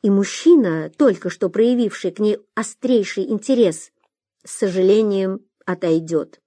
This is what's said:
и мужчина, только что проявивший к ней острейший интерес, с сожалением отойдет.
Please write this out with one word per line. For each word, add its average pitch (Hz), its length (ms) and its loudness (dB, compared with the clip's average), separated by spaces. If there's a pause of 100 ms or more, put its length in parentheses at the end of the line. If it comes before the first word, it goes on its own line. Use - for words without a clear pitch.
и 214 80 0
мужчина, 196 880 2
только 202 320 0
что 185 200 -4
проявивший 220 640 0
к - 80 -16
ней 214 180 0 (180)
острейший 220 720 -2
интерес, 214 640 0 (520)
с - 80 -20
сожалением 190 880 0 (260)
отойдет. 165 800 -4